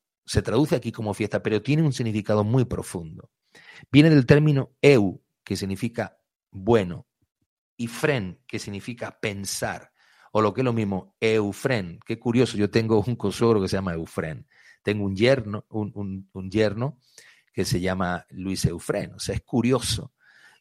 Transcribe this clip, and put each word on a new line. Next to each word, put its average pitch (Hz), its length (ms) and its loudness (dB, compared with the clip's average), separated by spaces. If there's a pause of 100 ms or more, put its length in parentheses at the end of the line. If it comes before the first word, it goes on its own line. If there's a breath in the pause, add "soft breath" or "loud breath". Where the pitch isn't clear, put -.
(240)
se - 160 0
traduce 135 360 0
aquí 117 160 -4
como 107 200 -4
fiesta, 104 300 -2
pero 107 180 0
tiene 151 220 2
un 147 100 2
significado 107 500 0
muy 117 220 2
profundo. - 640 -8 (600 loud breath)
Viene 147 200 8
del 143 160 6
término 147 560 4
eu, 113 420 4 (180)
que 101 140 -6
significa 98 600 -6 (320)
bueno, 98 580 0 (680)
y 117 120 -6
fren, 117 580 -2
que 113 120 -10
significa 101 600 -10
pensar, 101 760 -6 (400 soft breath)
o 107 100 2
lo 104 100 2
que 110 80 -6
es 131 60 0
lo 120 80 0
mismo, 98 440 -4
eufren. 107 840 -2
Qué 117 140 -8
curioso, 117 400 2
yo 104 120 0
tengo 110 340 2
un 120 120 -2
consuegro 107 440 2
que 95 80 -2
se 101 80 -2
llama 95 180 -4
Eufren. 80 520 -8 (380 soft breath)
Tengo 104 200 -2
un 98 120 -2
yerno, 107 540 0
un, 107 240 -6
un, 98 380 -10
un 95 180 -10
yerno 110 480 -2 (540 soft breath)
que - 120 -4
se 90 160 0
llama 92 500 -4
Luis 92 360 -4
Eufren. 85 480 -6
O - 40 -20
sea, - 160 -6
es - 60 -4
curioso. - 720 -2 (480 soft breath)